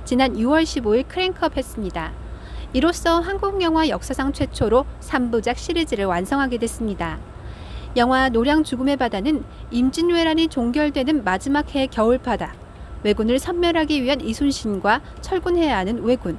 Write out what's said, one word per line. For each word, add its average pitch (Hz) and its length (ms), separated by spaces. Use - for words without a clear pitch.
지난 254 320
유월 294 300
십오 233 300
일 269 80
크랭크업했습니다. 254 1080
이로써 330 480
한국 392 420
영화 320 260
역사상 262 440
최초로 262 520
삼 247 320
부작 233 280
시리즈를 302 480
완성하게 240 520
됐습니다. 202 640
영화 254 340
노량 285 340
죽음의 269 320
바다는 240 480
임진왜란이 320 760
종결되는 277 760
마지막 269 500
해 269 140
겨울바다, 233 680
왜군을 214 340
섬멸하기 330 640
위한 262 180
이순신과 226 840
철군해야 339 580
하는 196 240
왜군 220 360